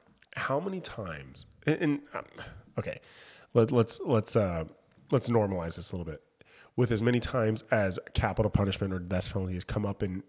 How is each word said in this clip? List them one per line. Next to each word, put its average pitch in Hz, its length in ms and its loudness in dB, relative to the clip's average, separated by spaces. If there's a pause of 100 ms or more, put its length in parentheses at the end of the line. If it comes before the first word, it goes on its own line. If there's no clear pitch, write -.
(360)
How 139 240 -2
many 185 220 -6
times? 76 640 -10 (200)
And, 156 160 2
and, 147 180 2 (140)
um, - 120 -6 (520)
okay, - 220 -6 (540)
let, 117 180 6
let's, 120 340 4
let's, 117 300 2
uh, 87 300 0 (460)
let's 123 180 2
normalize 95 480 0
this 85 140 -6
a 95 40 -6
little 82 160 -6
bit. 76 100 -12 (540)
With 117 160 4
as 110 100 2
many 123 180 4
times 110 520 0
as 98 260 2 (160)
capital 107 380 2
punishment 98 420 0
or 92 60 -2
death 90 340 -2
penalty 92 220 -2
has 87 80 -4
come - 200 -2
up 101 200 -2
in, 95 260 -4